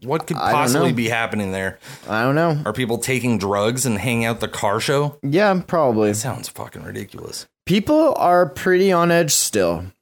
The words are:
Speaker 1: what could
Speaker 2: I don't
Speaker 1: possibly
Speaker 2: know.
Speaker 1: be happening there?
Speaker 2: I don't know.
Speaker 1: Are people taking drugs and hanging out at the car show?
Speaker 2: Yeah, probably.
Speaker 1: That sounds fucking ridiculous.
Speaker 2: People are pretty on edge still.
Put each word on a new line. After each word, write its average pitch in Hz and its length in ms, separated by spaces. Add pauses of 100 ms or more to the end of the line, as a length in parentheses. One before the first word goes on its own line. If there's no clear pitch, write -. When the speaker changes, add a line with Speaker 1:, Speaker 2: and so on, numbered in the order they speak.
Speaker 1:
what 139 240
could 170 100
Speaker 2:
I 95 140
don't 147 100
Speaker 1:
possibly 131 280
Speaker 2:
know. 117 60
Speaker 1:
be 113 140
happening 107 420
there? 95 280 (300)
Speaker 2:
I 110 140
don't 135 120
know. 160 300
Speaker 1:
Are 107 80
people 117 240
taking 120 400
drugs 101 480
and 110 120
hanging 117 280
out 113 100
at 113 60
the 110 60
car 104 320
show? 143 440
Speaker 2:
Yeah, 185 420
probably. 117 440
Speaker 1:
That 104 60
sounds 117 340
fucking - 340
ridiculous. - 640 (180)
Speaker 2:
People 294 520
are 180 300
pretty 185 440
on 170 200
edge 170 200
still. 87 540 (160)